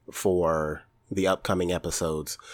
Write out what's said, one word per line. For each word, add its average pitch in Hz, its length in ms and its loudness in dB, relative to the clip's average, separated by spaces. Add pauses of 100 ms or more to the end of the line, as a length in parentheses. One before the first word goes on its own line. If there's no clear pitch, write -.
(120)
for 80 720 2 (280)
the 95 160 0
upcoming 92 440 0
episodes, 80 680 -4 (160)